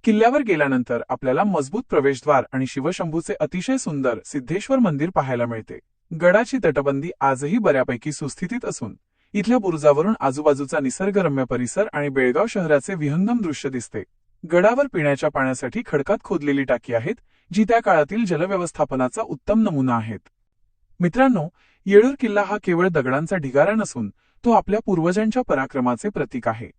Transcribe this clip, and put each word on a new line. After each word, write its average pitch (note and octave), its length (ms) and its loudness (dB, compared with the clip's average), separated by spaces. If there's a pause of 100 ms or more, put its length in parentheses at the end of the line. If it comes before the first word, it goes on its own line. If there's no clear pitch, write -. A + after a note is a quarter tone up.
किल्ल्यावर A#3 380 4
गेल्यानंतर C3+ 640 0
आपल्याला C3 360 0
मजबूत F3+ 460 -2
प्रवेशद्वार C#3 600 2
आणि C3 140 -2
शिवशंभूचे E3 720 -4
अतिशय A3 360 -2
सुंदर C3 480 -2
सिद्धेश्वर E3 540 -2
मंदिर E3+ 320 2
पाहायला C3 360 -2
मिळते. A2+ 320 -10 (440)
गडाची G#3+ 420 4
तटबंदी C#3+ 460 0 (100)
आजही C#3+ 380 0
बऱ्यापैकी C#3 540 0
सुस्थितीत F3 520 -8
असून, - 320 -10 (360)
इथल्या G#3 260 2
बुरुजावरून D#3+ 640 4
आजूबाजूचा C#3+ 600 0
निसर्गरम्य D#3 640 0
परिसर B2+ 480 -2
आणि D3 160 -2
बेळगाव C3+ 380 2
शहराचे E3+ 480 0
विहंगम F3 460 0
दृश्य E3+ 300 -4
दिसते. A2+ 340 -8 (480)
गडावर A3+ 400 4
पिण्याच्या D3 360 0
पाण्यासाठी C3+ 580 -2
खडकात D3+ 380 0
खोदलेली C#3+ 400 -2
टाकी B2 300 -2
आहेत, B2 200 -2 (380)
जी G#3 120 2
त्या A#3 160 4
काळातील F#3+ 440 2
जलव्यवस्थापनाचा F3 1000 -2
उत्तम G#3 380 0
नमुना C3+ 360 0
आहेत. A2 320 -8 (720)
मित्रांनो, F3+ 480 2 (380)
येळूर A3 340 8
किल्ला G#3 220 0
हा G3+ 220 -4
केवळ F3+ 240 2
दगडांचा D3+ 480 0
ढिगारा C#3+ 360 2
नसून, C3 360 -4 (360)
तो A#3+ 60 4
आपल्या G#3 360 4
पूर्वजांच्या G3+ 560 0
पराक्रमाचे C#3 680 -2
प्रतीक - 400 -4
आहे. A2+ 300 -6